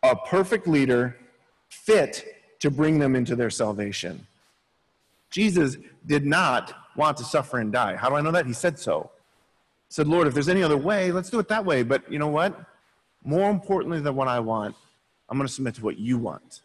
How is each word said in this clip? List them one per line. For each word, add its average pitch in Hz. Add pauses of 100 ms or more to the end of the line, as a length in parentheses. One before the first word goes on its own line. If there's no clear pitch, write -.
a 127
perfect 190
leader 127 (520)
fit - (340)
to 147
bring 156
them 135
into 120
their 117
salvation." 101 (1040)
Jesus 175 (300)
did 147
not 143 (220)
want 147
to 120
suffer 131
and 107
die. 104
How 107
do 139
I 147
know 156
that? 170
He 123
said 160
so. 78 (760)
He -
said, 147
"Lord, 165
if 131
there's 143
any 185
other 151
way, 185
let's 180
do 233
it 208
that 214
way. 139
But 135
you 147
know 151
what? 165 (640)
More 175
importantly 175
than 143
what 135
I 123
want, 110 (520)
I'm 131
gonna 139
submit 131
to 117
what 104
you 120
want. -